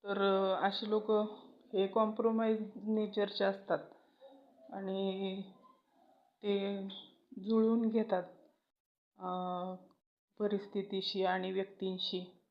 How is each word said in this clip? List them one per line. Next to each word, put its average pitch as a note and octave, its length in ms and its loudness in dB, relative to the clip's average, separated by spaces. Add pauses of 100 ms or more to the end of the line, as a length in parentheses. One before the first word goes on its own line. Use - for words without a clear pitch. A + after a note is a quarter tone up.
तर, G3 180 0
अ, F#3+ 440 4
अशी G#3 240 -2
लोक G#3+ 200 2 (640)
हे F#3+ 140 4
कॉम्प्रोमाइज A3 880 2
नेचरचे G#3 680 0
असतात G3 340 -2 (920)
आणि F#3+ 720 -4 (1000)
ते G3 400 -2 (600)
जुळवून A3 460 4
घेतात, G#3+ 340 2 (960)
अ, F#3 100 -10 (1080)
परिस्थितीशी G3 880 -2
आणि F#3 280 0
व्यक्तींशी. F#3+ 880 -6 (100)